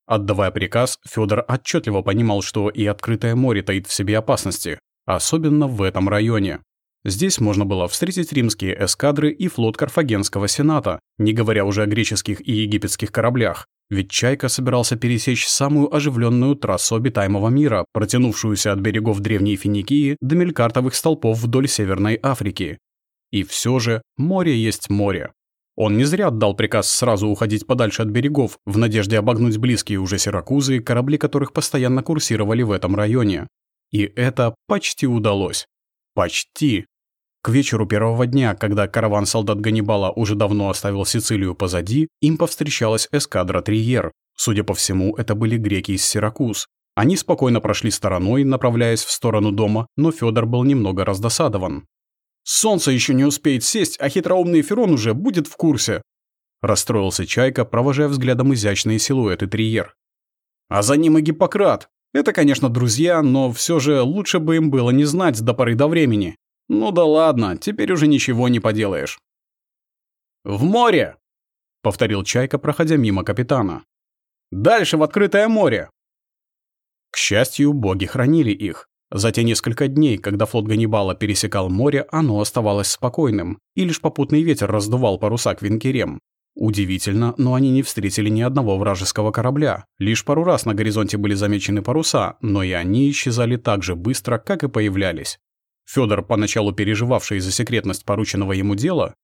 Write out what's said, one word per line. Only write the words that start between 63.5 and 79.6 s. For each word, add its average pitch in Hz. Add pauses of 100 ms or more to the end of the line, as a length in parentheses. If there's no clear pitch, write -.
всё 160
же 139
лучше 175
бы 160
им 156
было 123
не 135
знать 147
до 120
поры 117
до 139
времени. 113 (320)
Ну 220
да 170
ладно, 147
теперь -
уже 156
ничего 123
не 120
поделаешь». 101 (1300)
«В 101
море!» 190 (640)
повторил 104
Чайка, 131
проходя 156
мимо 101
капитана. 98 (640)
«Дальше 170
в 156
открытое 202
море!» 156 (1200)
К -
счастью, 135
боги 95
хранили 131
их. 95 (220)
За 107
те 117
несколько 117